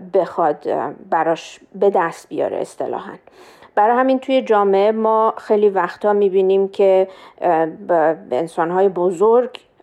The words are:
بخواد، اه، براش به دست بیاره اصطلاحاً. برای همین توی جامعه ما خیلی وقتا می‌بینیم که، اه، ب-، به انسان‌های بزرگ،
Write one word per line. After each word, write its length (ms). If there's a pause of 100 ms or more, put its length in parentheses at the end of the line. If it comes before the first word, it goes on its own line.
(140)
بخواد، 540
اه، 240 (180)
براش 500 (160)
به 140
دست 400
بیاره 280
اصطلاحاً. 560 (640)
برای 240
همین 200
توی 220
جامعه 500
ما 460
خیلی 320
وقتا 440
می‌بینیم 540
که، 400 (340)
اه، 240
ب-، 500 (140)
به 80
انسان‌های 520
بزرگ، 720 (240)